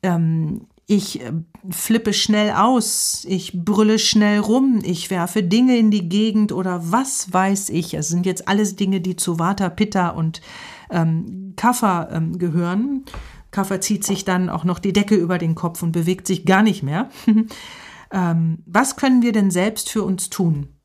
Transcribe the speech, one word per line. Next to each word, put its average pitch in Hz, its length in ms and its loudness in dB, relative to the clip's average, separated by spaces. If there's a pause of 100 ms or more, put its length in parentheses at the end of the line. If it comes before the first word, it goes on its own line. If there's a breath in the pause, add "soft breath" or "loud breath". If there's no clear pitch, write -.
ähm, 160 640 0 (200)
ich, 202 340 0
äh, 120 120 -10 (380)
flippe 226 420 0
schnell 208 400 2
aus, 220 760 0
ich 185 240 -4 (120)
brülle 214 340 2
schnell 208 420 2
rum, 233 420 2
ich 170 280 -4
werfe 180 320 -2
Dinge 240 340 4
in 220 140 6
die 190 180 0
Gegend 208 440 2
oder 175 380 -4
was 233 420 -2
weiß 196 360 0
ich. 160 260 -4
Es 151 140 -4
sind 175 180 0
jetzt 185 220 -4
alles 202 280 0
Dinge, 190 240 0
die 180 140 -4
zu 175 240 -2
Vata, 190 300 0
Pitta 190 400 0
und, 160 320 -4 (500 loud breath)
ähm, 175 640 -2
Kapha, 214 560 0
ähm, 165 280 -4
gehören. 180 680 -2 (460 loud breath)
Kapha 196 300 -2
zieht 208 240 -2
sich 190 200 -2
dann 180 240 0
auch 160 160 -6
noch 180 140 0
die 196 140 -2
Decke 202 220 2
über 175 240 2
den 165 160 0
Kopf 170 280 -6
und 165 100 -2
bewegt 175 340 -2
sich 180 200 -2
gar 190 160 6
nicht 214 200 2
mehr. 160 280 -4 (160)
<laughs> 220 220 4 (640 loud breath)
Ähm, 165 540 0
was 226 300 0
können 254 260 4
wir 240 80 2
denn 202 220 2
selbst 202 360 -2
für 214 140 -2
uns 185 280 -4
tun 156 360 0 (180)